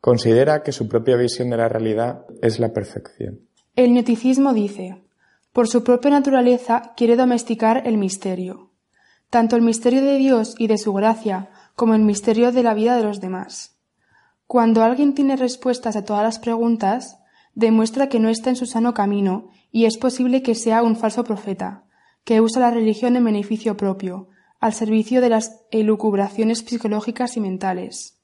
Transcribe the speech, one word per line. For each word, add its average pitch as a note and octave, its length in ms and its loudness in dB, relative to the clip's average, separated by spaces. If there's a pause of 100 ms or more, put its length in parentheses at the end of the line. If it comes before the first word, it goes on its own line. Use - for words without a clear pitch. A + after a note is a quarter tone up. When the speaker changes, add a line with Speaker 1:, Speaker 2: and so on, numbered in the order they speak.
Speaker 1:
Considera B2+ 600 2
que C#3 100 -6
su A2+ 160 -6
propia A#2 280 0
visión B2 340 -2
de A#2 80 -2
la A2+ 100 0
realidad A2+ 560 -4 (160)
es A2+ 180 0
la A#2 140 -2
perfección. - 680 -10 (360)
Speaker 2:
El B3 140 6
gnosticismo B3 640 2
dice, G3 480 -6 (500)
por A#3 160 2
su A#3 160 0
propia B3 260 2
naturaleza B3 840 2
quiere A#3 200 2
domesticar A#3 720 0
el A3+ 120 0
misterio, F#3 720 -6 (580)
tanto A#3 280 2
el A#3 60 4
misterio A#3 380 2
de C#4 160 2
Dios C4 400 2
y A3+ 120 -2
de G#3+ 100 2
su G#3 160 -4
gracia, G3+ 560 -2 (240)
como A3+ 200 2
el A3 60 4
misterio A3 500 2
de B3 120 0
la A3+ 100 2
vida A3+ 240 0
de A#3 60 0
los G3+ 180 -4
demás. - 560 -12 (680)
Cuando A3+ 360 2
alguien C4 320 2
tiene C4+ 220 0
respuestas B3 600 -4
a G3+ 100 -6
todas G#3 160 -2
las A3+ 160 -2
preguntas, A#3 800 -2 (360)
demuestra A3+ 540 2
que A#3 120 0
no A3 100 2
está A3+ 180 -2
en B3 80 0
su B3+ 80 -6
sano A#3 300 -2
camino G3+ 560 -2 (200)
y A3+ 140 2
es A3 140 0
posible B3+ 440 0
que A#3+ 120 0
sea A3+ 280 0
un A3+ 140 2
falso A3+ 280 -2
profeta, G3 600 -8 (400)
que A3 160 4
usa A3+ 220 2
la A#3+ 80 4
religión A#3 460 0
en B3 80 2
beneficio G#3+ 520 -2
propio, F#3+ 520 -6 (320)
al A3 120 0
servicio A3 480 0
de B3 80 2
las A3 420 -2
elucubraciones G#3+ 880 0
psicológicas A#3 760 -6
y A3+ 40 -4
mentales. F#3 840 -8